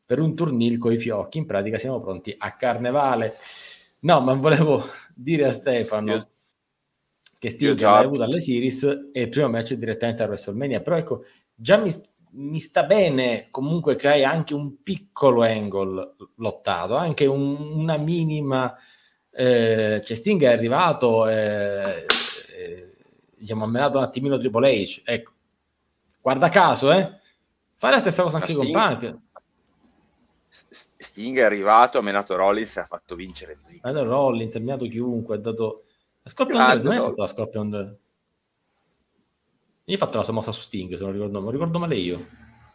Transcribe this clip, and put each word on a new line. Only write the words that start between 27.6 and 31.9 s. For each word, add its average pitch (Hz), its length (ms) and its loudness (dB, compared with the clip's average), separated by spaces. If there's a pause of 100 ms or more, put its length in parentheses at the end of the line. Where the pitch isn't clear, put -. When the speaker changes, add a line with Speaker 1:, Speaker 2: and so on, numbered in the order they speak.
Speaker 1:
fai - 160 0
la 269 80 6
stessa 180 240 0
cosa 160 140 0
Speaker 2:
Ma 156 60 -2
Speaker 1:
anche 165 120 -4
con 135 100 0
Speaker 2:
Sting, 160 340 0
Speaker 1:
Punk. 117 180 -10 (1300)
Speaker 2:
S-, - 220 -20
S-, - 280 -20
Sting 123 400 -8
è 123 60 4
arrivato, 107 540 6